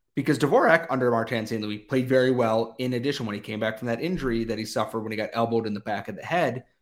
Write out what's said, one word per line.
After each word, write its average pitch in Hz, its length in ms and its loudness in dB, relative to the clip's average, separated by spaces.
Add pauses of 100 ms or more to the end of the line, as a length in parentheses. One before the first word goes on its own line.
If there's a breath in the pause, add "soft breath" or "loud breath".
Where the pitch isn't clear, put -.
(160)
because 143 240 2
Dvorak 165 500 6
under 127 220 2
Martin 113 340 0
Saint 113 160 -4
Louis 104 180 -6
played 131 300 -2
very 131 220 6
well. 117 480 2
In 127 140 -2
addition, 127 320 -2
when 104 100 -4
he 104 60 -8
came 110 180 -8
back 110 180 -2
from 123 100 -6
that 120 140 -2
injury 135 440 -2
that 110 120 -4
he 110 80 -6
suffered 113 360 -4
when 107 100 -8
he 107 60 -4
got 107 160 -4
elbowed 113 340 0
in 107 60 -4
the 98 60 -6
back 98 280 -6
of 107 80 -8
the 95 100 -12
head, 139 380 0 (180)